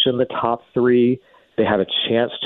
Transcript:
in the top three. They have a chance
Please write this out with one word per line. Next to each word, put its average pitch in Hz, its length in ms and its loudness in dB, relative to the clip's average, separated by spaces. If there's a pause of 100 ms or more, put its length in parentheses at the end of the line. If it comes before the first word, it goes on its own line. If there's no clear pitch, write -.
in 127 100 0
the 123 80 0
top 120 380 -4 (100)
three. 123 480 2 (380)
They 110 80 2
have 101 140 0
a 95 40 0 (240)
chance 117 240 -2 (140)